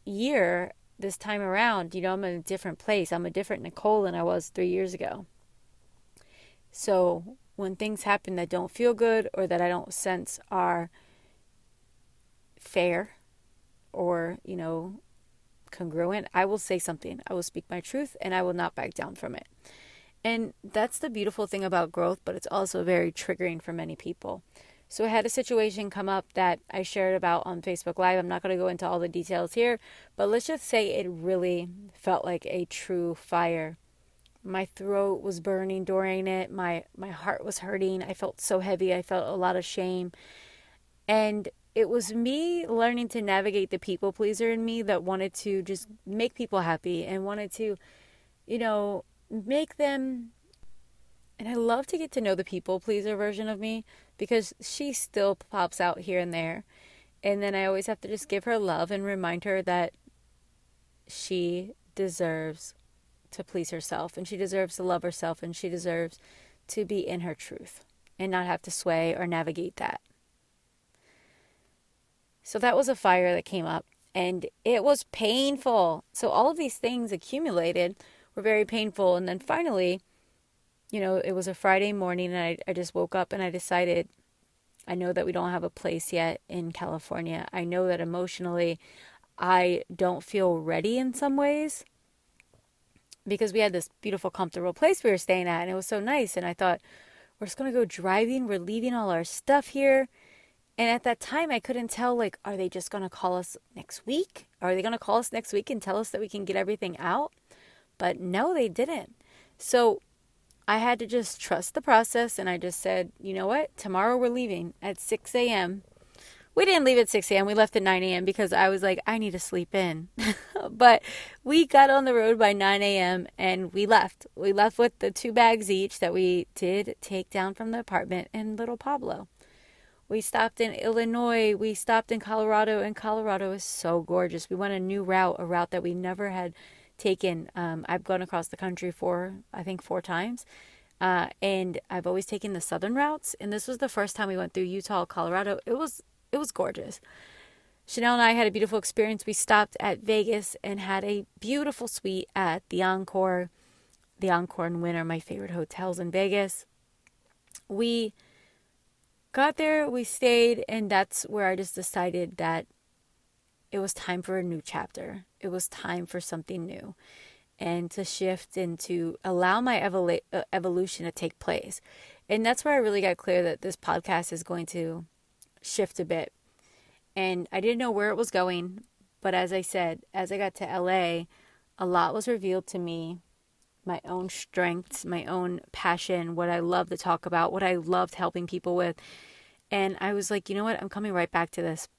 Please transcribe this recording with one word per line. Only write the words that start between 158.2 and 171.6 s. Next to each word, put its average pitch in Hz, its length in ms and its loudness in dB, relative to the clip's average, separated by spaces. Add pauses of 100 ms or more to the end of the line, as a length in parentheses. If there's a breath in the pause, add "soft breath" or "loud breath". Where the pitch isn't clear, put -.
got 294 240 2
there, 311 320 2
we 247 160 -2
stayed, 233 640 4
and 220 220 -2
that's 196 400 2
where 208 160 0
I 185 100 2
just 190 180 -6
decided 180 640 -2
that 165 300 -2 (1080)
it 202 60 -2
was 190 160 -2
time 180 260 -4
for 185 160 -4
a 185 60 0
new 170 200 -4
chapter. - 640 -10 (160)
It 196 80 -6
was 180 180 -4
time 175 380 -6
for 180 160 -8
something 170 460 -8
new - 280 -14 (640 loud breath)
and 170 340 -4
to 196 120 -6
shift 185 540 -4
and 175 220 -4
to 170 440 -4
allow 185 380 2
my 247 180 2
evolu-, 175 400 2 (100)
uh, 190 120 -2 (100)
evolution 180 540 -2
to 165 60 -6
take - 260 -6
place. - 420 -6 (480 loud breath)